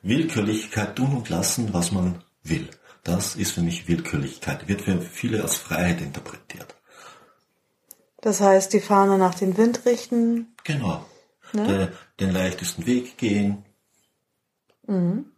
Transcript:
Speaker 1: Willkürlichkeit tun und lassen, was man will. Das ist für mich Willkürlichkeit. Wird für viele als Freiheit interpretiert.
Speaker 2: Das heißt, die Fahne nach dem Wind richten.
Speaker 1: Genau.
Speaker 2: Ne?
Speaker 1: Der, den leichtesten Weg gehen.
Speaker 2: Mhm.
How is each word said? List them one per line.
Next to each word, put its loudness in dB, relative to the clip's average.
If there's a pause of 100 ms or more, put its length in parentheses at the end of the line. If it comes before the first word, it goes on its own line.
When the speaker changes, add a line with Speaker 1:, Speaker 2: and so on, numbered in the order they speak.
Speaker 1:
Willkürlichkeit 0
tun 0
und -6
lassen, -2
was 0
man -2 (200)
will. -4 (340)
Das -2
ist -4
für -2
mich -2
Willkürlichkeit. -4
Wird -2
für 0
viele -4
als -2
Freiheit 0
interpretiert. -14 (1500)
Speaker 2:
Das 0
heißt, 6
die 4
Fahne 4
nach 4
dem 0
Wind 2
richten. 0 (100)
Speaker 1:
Genau. -2 (480)
Speaker 2:
Ne? 0
Speaker 1:
Der, 0 (280)
den 0
leichtesten -4
Weg 0
gehen. 0 (1200)
Speaker 2:
Mhm. 0 (120)